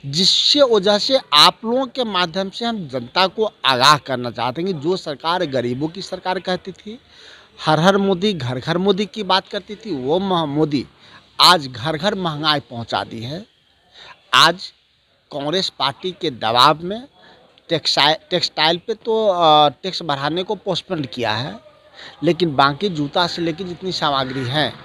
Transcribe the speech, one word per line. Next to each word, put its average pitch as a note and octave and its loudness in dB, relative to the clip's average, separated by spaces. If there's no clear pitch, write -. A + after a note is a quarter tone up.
जिससे F#3 2
वजह G#3 4
से C4 0
आप D#3+ 6
लोगों B3 0
के B3 -8
माध्यम F#3+ -4
से A#3 -8
हम G#3+ -6
जनता C3 0
को G#3+ -2
आगाह C3+ 6
करना B2 -4
चाहते A#2+ -4
हैं F#3+ -2
कि D3+ -6
जो F3 -2
सरकार E3 -2
गरीबों C3 -2
की E3+ -10
सरकार F#3 -6
कहती F3+ -6
थी, G#3+ -18
हर D#3 4
हर F#3+ 6
मोदी, G3 0
घर B2+ -4
घर D#3+ -2
मोदी G3 2
की G#3 -10
बात F#3 0
करती G#3 -10
थी, F#3 -8
वो C#3 -2
मह-, F#3 0
मोदी C#3+ -2
आज D#3+ 4
घर B2+ -6
घर G3 -2
महंगाई D#3 -2
पहुंचा A#2 -6
दी A2 -10
है। E3 -10
आज E3 4
कांग्रेस D3+ -4
पार्टी C#3 -4
के E3 -4
दबाव B2 4
में A3 -10
टेक्सटाइ-, D#3 0
टेक्सटाइल E3 0
पे G#3+ -8
तो, A3 0
अ, D#3 6
टैक्स F3 -8
बढ़ाने D3+ -4
को G#3 -4
पोस्टपोन D#3+ -6
किया A2+ -4
है, D3 -6
लेकिन D#3+ 0
बाकी C#3 2
जूता D#3+ -2
से F3 -8
लेके E3 -4
जितनी F3+ -8
सामग्री C3+ -2
हैं B2+ -2